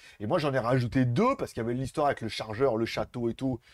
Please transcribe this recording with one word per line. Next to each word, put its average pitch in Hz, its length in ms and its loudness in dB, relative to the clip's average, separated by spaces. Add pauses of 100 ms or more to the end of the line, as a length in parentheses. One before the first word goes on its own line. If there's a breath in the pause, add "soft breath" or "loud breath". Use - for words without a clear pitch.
(200 loud breath)
Et 104 80 -4
moi, 180 120 2
j'en 143 140 0
ai 131 60 2
rajouté 123 460 2
deux, 190 320 2
parce 127 160 -6
qu'il 120 100 -4
y - 20 -2
avait 120 80 -2
l'histoire 135 340 -2
avec 131 140 0
le 117 60 -6
chargeur, 113 480 0
le 113 100 2
château 117 440 -4
et 113 40 -4
tout. 262 260 -4 (140 soft breath)